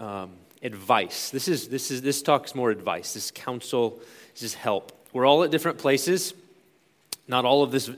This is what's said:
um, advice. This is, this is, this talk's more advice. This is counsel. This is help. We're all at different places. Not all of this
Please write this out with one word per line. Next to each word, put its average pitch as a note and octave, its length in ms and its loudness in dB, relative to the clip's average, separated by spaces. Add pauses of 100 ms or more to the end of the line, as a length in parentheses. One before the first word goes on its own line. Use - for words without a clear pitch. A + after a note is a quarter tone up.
um, G2 300 -10 (300)
advice. G2+ 680 0
This C3 160 -4
is, D#3+ 220 0
this C3 240 -4
is, B2+ 100 -4
this C3+ 180 0
talk's C#3+ 320 2
more B2 180 2
advice. F2+ 440 -4
This G#2 120 -8
is - 40 -8
counsel. A#2+ 720 -4 (320)
This - 100 -14
is A2+ 120 -8
help. G#2 360 -2 (220)
We're B2+ 120 0
all D3 200 6
at D3+ 80 0
different D#3 260 0
places. D#3 560 0 (960)
Not B2+ 160 2
all C#3 180 6
of C3+ 80 2
this C3 280 0